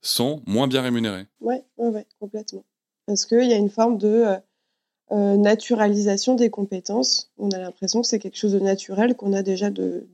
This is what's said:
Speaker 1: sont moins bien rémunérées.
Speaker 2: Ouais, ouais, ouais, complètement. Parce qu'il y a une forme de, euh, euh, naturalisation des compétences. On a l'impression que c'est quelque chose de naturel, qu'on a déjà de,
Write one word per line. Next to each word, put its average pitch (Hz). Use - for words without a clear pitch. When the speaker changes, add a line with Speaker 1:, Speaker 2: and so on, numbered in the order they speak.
Speaker 1:
sont 139
moins 117
bien 131
rémunérées. 113
Speaker 2:
Ouais, 240
ouais, 233
ouais, 214
complètement. 208
Parce 208
qu'il 247
y 240
a -
une 202
forme 226
de, 202
euh, 214
euh, 202
naturalisation 208
des 233
compétences. 202
On 202
a 185
l'impression 185
que 233
c'est 220
quelque 196
chose 208
de 196
naturel, 196
qu'on 202
a 196
déjà 190
de, 185